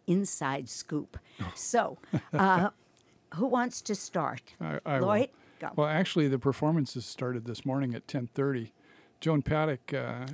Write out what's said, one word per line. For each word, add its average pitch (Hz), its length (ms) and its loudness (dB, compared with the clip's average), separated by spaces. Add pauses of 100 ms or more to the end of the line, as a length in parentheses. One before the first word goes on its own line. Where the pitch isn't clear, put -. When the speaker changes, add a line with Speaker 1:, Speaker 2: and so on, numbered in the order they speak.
Speaker 1:
inside 147 640 0
scoop. - 480 -6 (240)
Speaker 2:
Oh. 87 120 -6
Speaker 1:
So, - 440 0 (180)
Speaker 2:
<laughs> - 160 -4
Speaker 1:
uh, 185 380 4 (640)
who 202 120 0
wants 240 360 0
to 214 120 -2
start? - 680 -4
Speaker 2:
I, 156 260 -4
I 139 140 2
will. 190 80 2
Speaker 1:
Lloyd, 214 200 4 (320)
go. - 160 -8
Speaker 2:
Well, 151 120 4
actually, 156 400 2
the 131 100 2
performances 143 680 0
started 123 400 -6
this 120 220 -6
morning 131 280 0
at - 140 -10
ten 123 260 -4
thirty. 135 380 -2 (480)
Joan 156 220 2
Paddock, 156 500 0
uh, 123 420 -4